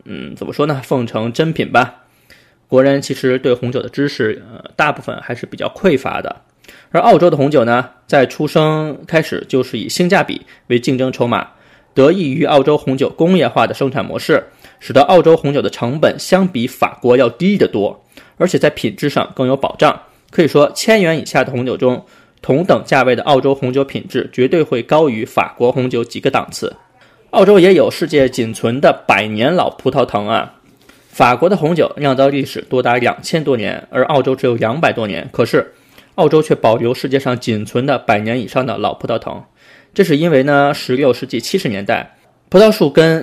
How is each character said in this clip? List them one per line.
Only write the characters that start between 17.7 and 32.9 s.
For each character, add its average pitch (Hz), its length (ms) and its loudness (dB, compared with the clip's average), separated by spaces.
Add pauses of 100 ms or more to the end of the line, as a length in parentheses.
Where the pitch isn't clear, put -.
而 180 100 0
且 170 120 -2
在 156 100 2
品 - 260 -4
质 147 140 -4
上 - 260 -4
更 131 120 -2
有 131 100 0
保 - 200 -6
障。 - 220 2 (320)
可 - 120 0
以 151 40 4
说， 147 280 2
千 220 260 2
元 160 180 0
以 - 60 -8
下 135 180 0
的 135 80 -4
红 127 140 -4
酒 120 100 -4
中， 127 300 -2 (360)
同 143 240 0
等 139 200 2
价 135 180 0
位 123 140 2
的 113 60 -6
澳 139 180 2
洲 139 140 0
红 127 180 -4
酒 139 120 0
品 123 240 -8
质 - 240 -4
绝 127 140 0
对 160 160 0
会 123 200 -2
高 151 260 2
于 110 160 -4
法 - 320 -4
国 123 160 2
红 127 160 -2
酒 120 160 -4
几 - 160 -12
个 135 100 -2
档 127 200 -2
次。 - 240 -10 (560)
澳 202 140 4
洲 202 140 8
也 185 160 6
有 - 160 4
世 - 160 -6
界 147 220 2
仅 113 240 -4
存 120 280 -4
的 165 120 4 (140)
百 104 200 2
年 110 280 0
老 160 160 0
葡 - 200 -4
萄 131 140 0
藤 104 240 -4
啊， - 260 -4 (540)
法 123 260 2
国 165 140 0
的 196 80 2
红 156 180 -2
酒 - 220 0
酿 139 200 0
造 135 120 4
历 139 160 -2
史 - 180 -10
多 127 200 -2
达 123 140 2